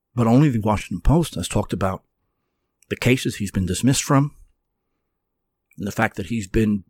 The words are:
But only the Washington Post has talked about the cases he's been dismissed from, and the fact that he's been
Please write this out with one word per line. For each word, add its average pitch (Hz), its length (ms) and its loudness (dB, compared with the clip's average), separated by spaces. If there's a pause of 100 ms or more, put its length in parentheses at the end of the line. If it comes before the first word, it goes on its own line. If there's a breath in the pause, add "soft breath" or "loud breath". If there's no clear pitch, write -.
(160)
But 117 100 2
only 131 240 6
the 117 100 0
Washington 101 400 -2
Post 156 360 2
has 87 120 -6
talked - 260 -2
about 95 300 -4 (840)
the 104 60 -6
cases - 400 0
he's 101 160 -6
been 95 160 0
dismissed - 340 0
from, 143 300 2 (1500)
and - 80 -8
the 101 60 -6
fact 110 260 -2
that 95 100 -6
he's 110 200 -6
been 107 420 0